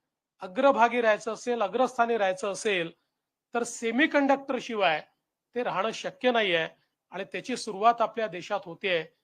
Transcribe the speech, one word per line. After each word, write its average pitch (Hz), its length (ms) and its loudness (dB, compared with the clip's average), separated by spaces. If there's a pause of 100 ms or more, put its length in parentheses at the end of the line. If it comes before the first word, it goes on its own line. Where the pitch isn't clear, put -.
(400)
अग्रभागी 226 600 4
राहायचं 220 320 2
असेल, 233 300 -4
अग्रस्थानी 233 540 0
राहायचं 190 360 0
असेल, 180 380 -2 (640)
तर 233 80 -2
सेमीकंडक्टर 277 1000 0
शिवाय 180 420 0 (520)
ते 240 80 -4
राहणं 196 280 -2
शक्य 208 400 -2
नाहीये 180 380 2 (420)
आणि 185 140 -10
त्याची 190 320 -8
सुरुवात 226 440 2
आपल्या 220 260 -2
देशात 180 380 -6
होतेय, 170 360 -2 (240)